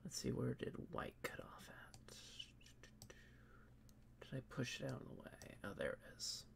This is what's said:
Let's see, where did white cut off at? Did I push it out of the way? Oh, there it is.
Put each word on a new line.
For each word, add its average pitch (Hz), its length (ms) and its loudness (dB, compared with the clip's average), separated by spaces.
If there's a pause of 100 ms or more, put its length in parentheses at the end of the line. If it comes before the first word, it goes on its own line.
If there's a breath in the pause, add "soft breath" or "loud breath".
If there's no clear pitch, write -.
Let's - 140 0
see, 127 140 6
where 123 220 8
did - 200 2 (180)
white - 320 2
cut - 160 2
off - 300 -6
at? - 460 -10 (2000 loud breath)
Did - 180 -2
I 131 40 4 (120)
push - 280 4
it - 40 0
out 131 160 4
of - 60 -4
the - 140 -4
way? - 420 -6
Oh, 101 140 2
there - 140 8
it - 80 4 (180)
is. - 280 0 (100)